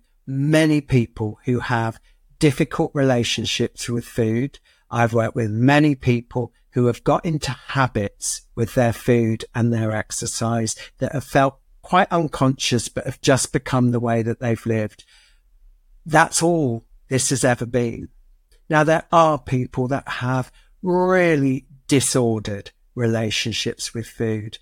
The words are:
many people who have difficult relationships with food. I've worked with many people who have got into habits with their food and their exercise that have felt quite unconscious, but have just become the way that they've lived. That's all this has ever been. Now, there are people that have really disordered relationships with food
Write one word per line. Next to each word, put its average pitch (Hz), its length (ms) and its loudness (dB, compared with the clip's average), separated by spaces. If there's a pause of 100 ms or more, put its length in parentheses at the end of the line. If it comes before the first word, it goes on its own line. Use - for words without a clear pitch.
(260)
many 151 560 2
people 113 640 -2
who 123 140 -2
have 113 400 -4 (400)
difficult 156 540 0
relationships 120 960 -2
with 120 160 -6
food. 117 540 -2 (300)
I've 117 240 0
worked 113 220 0
with 113 160 -2
many 143 440 4
people 120 580 -4 (180)
who 123 160 2
have 117 180 -2
got 147 180 0
into 156 280 -4
habits - 920 -4 (140)
with 117 200 -4
their 120 160 2
food 113 540 0 (100)
and 120 160 2
their 110 220 -2
exercise 113 840 -4 (220)
that - 160 -4
have 135 100 -6
felt 135 360 0 (220)
quite - 300 2
unconscious, 135 760 0
but - 160 -8
have - 160 -10
just - 320 2
become 127 380 0
the 120 100 0
way 117 200 0
that 113 200 -4
they've 117 240 -2
lived. 110 400 -4 (1000)
That's 156 380 2
all 151 420 0 (220)
this 131 220 0
has 131 140 -2
ever 123 220 2
been. 117 440 -4 (600)
Now, 156 140 4
there 160 280 0
are 160 280 4
people 127 480 -4
that 135 200 -6
have 127 440 -4 (320)
really 175 840 2 (220)
disordered 113 840 0 (220)
relationships 113 1000 -2
with 113 140 -10
food 110 540 -6